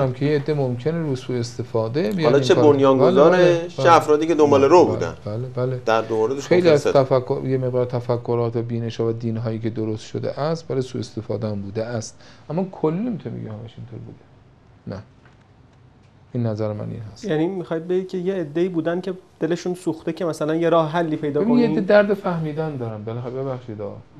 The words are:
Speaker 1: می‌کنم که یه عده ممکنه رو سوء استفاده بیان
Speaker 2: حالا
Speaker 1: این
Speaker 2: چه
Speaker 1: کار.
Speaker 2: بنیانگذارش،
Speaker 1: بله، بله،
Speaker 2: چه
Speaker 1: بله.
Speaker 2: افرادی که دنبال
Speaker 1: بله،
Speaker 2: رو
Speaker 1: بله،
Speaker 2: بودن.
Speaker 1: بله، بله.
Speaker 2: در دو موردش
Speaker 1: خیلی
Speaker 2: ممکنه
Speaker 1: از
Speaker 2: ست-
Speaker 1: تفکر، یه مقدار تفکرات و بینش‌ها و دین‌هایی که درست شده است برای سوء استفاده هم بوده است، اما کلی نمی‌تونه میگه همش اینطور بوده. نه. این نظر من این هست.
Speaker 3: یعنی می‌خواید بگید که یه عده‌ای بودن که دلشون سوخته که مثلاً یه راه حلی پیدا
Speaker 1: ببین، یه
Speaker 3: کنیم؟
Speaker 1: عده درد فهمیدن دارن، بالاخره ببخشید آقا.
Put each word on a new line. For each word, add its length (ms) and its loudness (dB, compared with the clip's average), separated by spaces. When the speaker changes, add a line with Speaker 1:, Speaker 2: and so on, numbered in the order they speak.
Speaker 1:
می‌کنم 120 0
که 120 -4
یه 100 2
عده 180 -2
ممکنه 480 -2
رو 140 -4
سوء 240 -6
استفاده 720 -4
بیان 120 -2
Speaker 2:
حالا 140 6
Speaker 1:
این 100 2
Speaker 2:
چه 80 6
Speaker 1:
کار. 180 8
Speaker 2:
بنیانگذارش، 640 6
Speaker 1:
بله، 200 6
بله، 80 -6
Speaker 2:
چه 160 -6
Speaker 1:
بله. 80 6
Speaker 2:
افرادی 360 6
که 80 2
دنبال 240 6
Speaker 1:
بله، 100 6
Speaker 2:
رو 160 10
Speaker 1:
بله، 80 0
Speaker 2:
بودن. 220 -4
Speaker 1:
بله، 300 -6
بله. 300 -4
Speaker 2:
در 160 4
دو 140 -4
موردش 320 -2
Speaker 1:
خیلی 140 4
Speaker 2:
ممکنه 120 6
Speaker 1:
از 80 4
Speaker 2:
ست- 120 2
Speaker 1:
تفکر، 520 2
یه 120 0
مقدار 280 -2
تفکرات 720 -2
و 60 -2
بینش‌ها 460 -4
و 40 0
دین‌هایی 480 -6
که 100 -4
درست 360 -6
شده 340 -8
است 280 -4
برای 140 -4
سوء 200 -8
استفاده 460 -8
هم 140 -6
بوده 240 -8
است، 340 -10
اما 220 -4
کلی 280 -2
نمی‌تونه 360 -8
میگه 140 -10
همش 280 -14
اینطور 220 -16
بوده. 200 -18
نه. 160 -12
این 120 -4
نظر 280 -4
من 160 -10
این 120 -12
هست. 120 -18
Speaker 3:
یعنی 220 -2
می‌خواید 400 -6
بگید 200 -2
که 100 -8
یه 160 -4
عده‌ای 360 -4
بودن 320 -2
که 120 -8
دلشون 340 -4
سوخته 400 -6
که 120 -6
مثلاً 300 -2
یه 140 0
راه 220 4
حلی 240 -2
پیدا 260 -2
Speaker 1:
ببین، 160 2
یه 100 4
Speaker 3:
کنیم؟ 100 0
Speaker 1:
عده 100 -2
درد 260 4
فهمیدن 640 -4
دارن، 260 -8
بالاخره 280 -8
ببخشید 500 -8
آقا. 140 -10